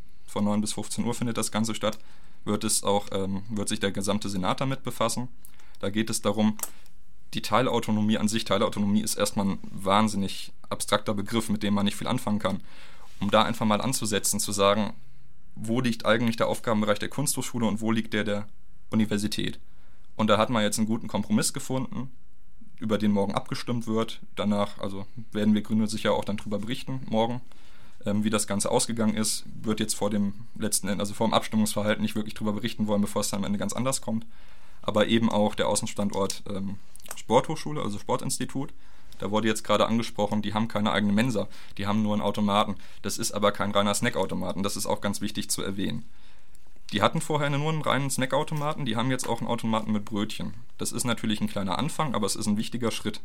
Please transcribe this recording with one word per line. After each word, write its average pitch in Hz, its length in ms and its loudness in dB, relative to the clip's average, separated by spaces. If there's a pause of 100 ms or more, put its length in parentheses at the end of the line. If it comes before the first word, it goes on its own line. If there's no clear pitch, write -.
(260)
von 104 180 0
neun 104 160 2
bis 104 140 0
fünfzehn 104 320 -2
Uhr 117 80 0
findet 113 240 -2
das - 140 0
Ganze 110 220 0
statt, 104 240 0 (460)
wird 104 200 0
es - 180 2
auch, 101 300 2
ähm, 98 360 0
wird 101 200 -2
sich 104 120 0
der 98 120 2
gesamte 101 360 0
Senat 98 320 0
damit 135 220 -2
befassen. 139 460 0 (500)
Da 101 100 -2
geht 107 220 2
es 110 120 -2
darum, 107 360 4 (760)
die - 60 -2
Teilautonomie 110 800 2
an 107 100 2
sich, 110 160 0
Teilautonomie 101 560 2
ist - 140 0
erstmal 101 320 2
ein 95 120 0 (120)
wahnsinnig 101 840 2 (160)
abstrakter - 460 0
Begriff, 101 340 0
mit 101 140 0
dem 101 100 2
man 101 120 4
nicht 101 120 2
viel - 120 -2
anfangen 104 320 0
kann. 95 200 0 (600)
Um 101 100 0
da 107 140 6
einfach 113 200 0
mal 107 160 4
anzusetzen, 104 600 0
zu - 100 -2
sagen, 101 420 4 (640)
wo 113 260 0
liegt 120 240 0
eigentlich 113 320 4
der 113 120 2
Aufgabenbereich 107 500 2
der 98 120 -2
Kunsthochschule 123 560 0
und 104 140 0
wo 110 120 2
liegt 113 200 0
der 107 120 2
der 104 240 -2 (420)
Universität? - 680 0 (560)
Und 110 100 2
da 104 100 8
hat 110 140 4
man 110 120 2
jetzt 104 160 2
einen 107 100 2
guten 110 200 -2
Kompromiss 107 440 0
gefunden, 131 580 -4 (720)
über 107 160 2
den 104 140 4
morgen 101 220 2
abgestimmt 123 520 -2
wird. 110 340 0 (140)
Danach, 101 440 2
also 98 280 -4 (240)
werden 104 240 4
wir 101 80 2
Grüne 110 240 2
sicher 107 280 2
auch - 100 0
dann 101 120 -2
drüber 104 220 -2
berichten 131 500 -4
morgen, 120 320 2 (640)
ähm, 104 200 2
wie 110 60 2
das 107 180 2
Ganze 101 220 0
ausgegangen 113 440 2
ist. 107 300 -2 (180)
Wird 110 160 0
jetzt 107 160 0
vor 104 160 0
dem 101 240 0 (220)
letzten 101 320 0
Ende, 98 120 0
also 104 140 -2
vor 113 140 2
dem - 60 4
Abstimmungsverhalten 107 680 2
nicht 107 140 0
wirklich 107 180 -2
drüber 107 180 -2
berichten 107 360 -2
wollen, 101 120 4
bevor 101 200 0
es - 100 0
dann 101 80 -2
am 98 60 0
Ende 202 140 0
ganz 202 140 -2
anders 131 280 0
kommt. - 260 -2 (560)
Aber 104 240 4
eben 113 240 4
auch 104 240 2
der - 140 0
Außenstandort, 101 840 0
ähm, 98 260 -4 (380)
Sporthochschule, 147 640 0
also 101 200 -2
Sportinstitut. 131 720 -2 (440)
Da 101 120 -2
wurde 107 160 2
jetzt 107 160 2
gerade 104 240 4
angesprochen, 107 560 0
die 104 100 -2
haben 107 140 2
keine 104 240 0
eigene 101 220 2
Mensa, 110 340 2 (320)
die 98 80 -2
haben 107 160 2
nur 104 120 2
einen 104 80 0
Automaten. 101 520 2 (280)
Das 101 160 -2
ist - 120 -2
aber 104 220 4
kein 101 180 -2
reiner 101 240 4
Snackautomaten, 90 720 -2
das 104 120 -2
ist - 100 -2
auch - 140 0
ganz 101 200 -2
wichtig 104 280 -4
zu - 140 -2
erwähnen. 92 420 -2 (880)
Die - 80 0
hatten 117 220 4
vorher 147 260 0
nur 147 240 0
einen 156 80 0
reinen 135 300 2
Snackautomaten, 151 760 0
die 110 120 0
haben 123 140 2
jetzt - 160 0
auch 117 140 -2
einen 117 80 -2
Automaten 110 440 0
mit 101 120 0
Brötchen. 104 480 -2 (240)
Das 104 160 -2
ist 117 120 -2
natürlich 113 360 0
ein 107 80 0
kleiner 98 300 -2
Anfang, 151 360 0
aber 104 120 0
es - 100 0
ist - 100 -4
ein 104 120 2
wichtiger 113 320 -2
Schritt, - 340 -4